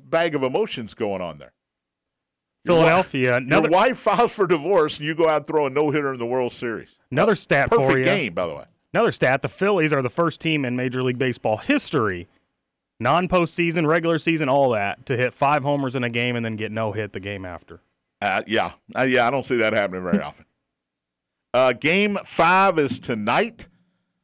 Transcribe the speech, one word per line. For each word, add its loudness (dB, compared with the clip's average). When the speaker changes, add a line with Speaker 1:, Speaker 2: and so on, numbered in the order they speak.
Speaker 1:
bag 0
of -4
emotions -2
going -4
on -10
there. -20
Your 4
Speaker 2:
Philadelphia, 2
Speaker 1:
wi-, -2
Speaker 2:
another 2
Speaker 1:
your 4
wife 2
files 2
for 0
divorce, 2
and -10
you -4
go 2
out 4
and -4
throw 0
a -4
no-hitter 0
in -10
the -6
World -2
Series. -8
Speaker 2:
Another 2
stat 0
Speaker 1:
Perfect 4
Speaker 2:
for 2
you. 2
Speaker 1:
game, -2
by -2
the -8
way. -14
Speaker 2:
Another 2
stat, 2
the -4
Phillies 0
are 2
the -2
first -2
team -2
in -2
Major -2
League 0
Baseball -2
history, -2
non-postseason, 0
regular 2
season, -2
all 4
that, -2
to -2
hit 0
five 2
homers -2
in -4
a -2
game -2
and -4
then -6
get -6
no -4
hit -6
the -10
game -10
after. -16
Speaker 1:
Uh, -2
yeah. 0
Uh, 0
yeah, 2
I 0
don't -2
see -2
that 0
happening -2
very 0
Speaker 2:
<laughs> -4
Speaker 1:
often. -14
Uh, 4
game 0
five 2
is 0
tonight -4